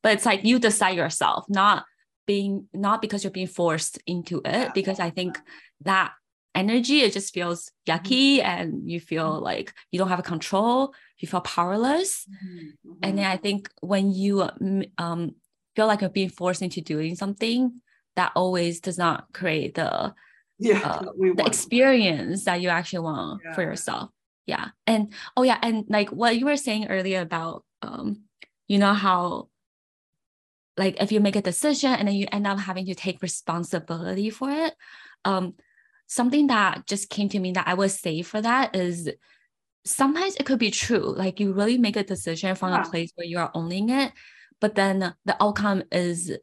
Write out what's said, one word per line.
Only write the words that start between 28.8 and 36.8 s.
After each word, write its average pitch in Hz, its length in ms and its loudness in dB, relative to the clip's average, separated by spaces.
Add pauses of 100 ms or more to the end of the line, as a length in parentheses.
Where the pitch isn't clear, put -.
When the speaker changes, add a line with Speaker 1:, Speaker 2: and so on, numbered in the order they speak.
Speaker 1:
how, 180 540 0 (1300)
like, 190 260 0
if 202 80 0
you 214 80 4
make 202 160 4
a 202 80 2
decision 262 500 2
and 208 140 2
then 202 80 2
you 196 160 0
end 202 160 -2
up 196 140 0
having 185 260 -6
to 185 80 -4
take 180 280 -6
responsibility 175 1080 -4
for 262 220 -6
it, 311 220 -2 (500)
um, 185 300 -2 (520)
something 269 420 2
that 208 380 2